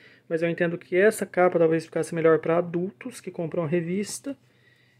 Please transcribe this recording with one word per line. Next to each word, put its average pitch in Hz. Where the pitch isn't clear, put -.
Mas 165
eu 170
entendo 170
que -
essa 208
capa 180
talvez 165
ficasse 160
melhor 160
pra 165
adultos 175
que 190
compram 170
a 156
revista. 180